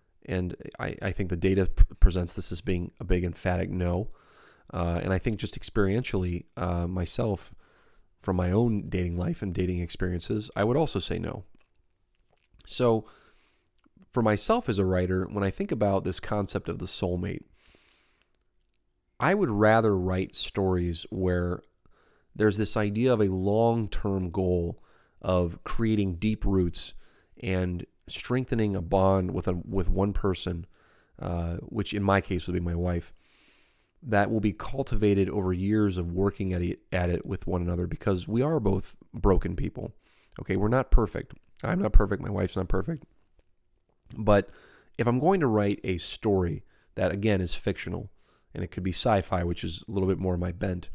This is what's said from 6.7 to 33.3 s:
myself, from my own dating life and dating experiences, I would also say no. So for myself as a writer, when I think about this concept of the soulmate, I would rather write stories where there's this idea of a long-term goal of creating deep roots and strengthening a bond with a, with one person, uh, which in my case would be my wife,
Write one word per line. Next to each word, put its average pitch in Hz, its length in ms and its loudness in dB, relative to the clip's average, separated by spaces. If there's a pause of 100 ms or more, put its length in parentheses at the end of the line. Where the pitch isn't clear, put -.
myself, 92 640 -4 (680)
from 92 160 -2
my 90 140 0
own 107 380 0
dating 87 280 -2
life 87 240 -4
and 95 120 -6
dating 90 260 -2
experiences, 90 760 -4
I 101 80 0
would 120 140 2
also 147 220 0
say 90 200 -6
no. 85 240 -8 (1200)
So 113 400 2 (1080)
for 120 120 0
myself 120 460 0
as 98 100 0
a 98 60 2
writer, 92 400 0
when 98 180 -6
I 95 80 0
think - 200 -8
about 101 340 0
this - 140 -6
concept 104 500 -4
of 90 100 -8
the - 60 -8
soulmate, 90 580 -4 (1800)
I 156 160 2
would 190 140 0
rather 107 460 4
write 92 400 -2
stories 90 720 -2
where 90 520 -2 (760)
there's 104 220 4
this 107 180 2
idea 110 380 2
of 107 80 2
a 101 60 6
long-term 101 1040 0
goal 90 500 0 (400)
of 87 420 0
creating 104 520 0
deep 107 280 -2
roots 92 500 0 (480)
and 90 440 -2 (220)
strengthening 117 680 -2
a 90 60 -4
bond 95 500 2
with 92 160 -4
a, 95 60 0
with 92 360 0
one 95 240 2
person, 90 520 -2 (540)
uh, 85 380 -4
which - 360 -6
in 101 100 -2
my 98 180 4
case - 260 -4
would 87 60 -4
be 87 60 -2
my 85 160 -2
wife, 87 380 -4 (880)